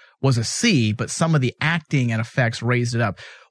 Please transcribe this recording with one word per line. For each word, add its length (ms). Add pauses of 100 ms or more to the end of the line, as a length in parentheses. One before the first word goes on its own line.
(220)
was 160
a 60
C, 480
but 180
some 240
of 60
the 200
acting 520
and 80
effects 420
raised 320
it 60
up." 180 (320)